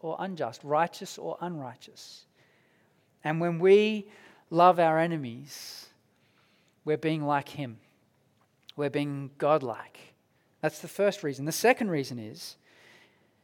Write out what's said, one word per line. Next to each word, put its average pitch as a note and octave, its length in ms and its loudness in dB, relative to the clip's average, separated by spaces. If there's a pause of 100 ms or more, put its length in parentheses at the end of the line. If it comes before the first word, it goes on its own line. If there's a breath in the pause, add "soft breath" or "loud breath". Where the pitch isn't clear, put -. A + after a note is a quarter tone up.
or D#3+ 200 -6
unjust, D3+ 420 -6
righteous D#3+ 560 -2
or E3 220 -8
unrighteous. - 840 -12 (1000)
And D#3 160 0
when E3+ 180 0
we G#3 500 6 (420 soft breath)
love F3 280 8
our D#3+ 200 4
enemies, C#3+ 880 -4 (960)
we're D3+ 120 0
being D#3 300 -2
like C#3+ 220 0
him. A#2+ 300 -10 (1000)
We're C#3+ 140 -2
being C#3+ 480 -4
godlike. C#3+ 760 -2 (460)
That's D#3 180 -4
the - 100 -14
first G3+ 340 0
reason. C#3 220 -4
The D#3+ 80 -4
second A#3 380 2
reason C3 280 -2
is, A2+ 380 -14 (880 soft breath)